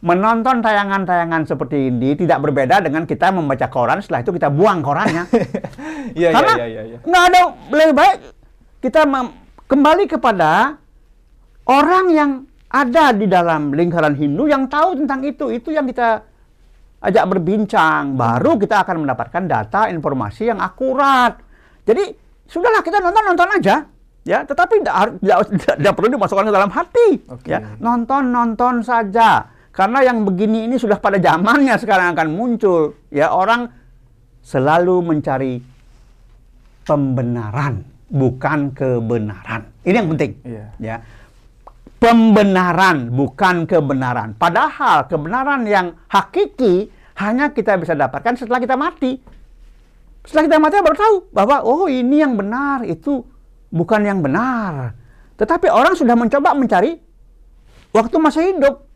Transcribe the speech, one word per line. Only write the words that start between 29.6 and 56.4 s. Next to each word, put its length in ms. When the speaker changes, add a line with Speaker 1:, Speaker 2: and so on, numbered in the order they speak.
Speaker 1:
Karena 340
yang 200
begini 420
ini 120
sudah 200
pada 200
zamannya 600
sekarang 360
akan 180
muncul, 640
ya. 220
Orang 380
selalu 640
mencari 500
pembenaran, 920
bukan 640
kebenaran. 920
Ini 120
yang 160
penting, 200
Speaker 2:
Iya. 240
Speaker 1:
ya. 180
Pembenaran, 1120
bukan 540
kebenaran. 720
Padahal 720
kebenaran 580
yang 300
hakiki 840
hanya 320
kita 280
bisa 180
dapatkan 420
setelah 240
kita 160
mati. 400
Setelah 260
kita 120
mati 200
baru 160
tahu 200
bahwa, 320
oh, 240
ini 320
yang 160
benar, 480
itu 400
bukan 340
yang 180
benar. 720
Tetapi 320
orang 280
sudah 180
mencoba 400